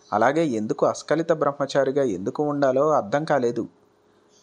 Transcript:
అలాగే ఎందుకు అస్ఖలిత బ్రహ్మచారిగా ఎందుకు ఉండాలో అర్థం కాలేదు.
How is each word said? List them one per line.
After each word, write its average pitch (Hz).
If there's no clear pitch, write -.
అలాగే 139
ఎందుకు 120
అస్ఖలిత 160
బ్రహ్మచారిగా 143
ఎందుకు 107
ఉండాలో 143
అర్థం 139
కాలేదు. 120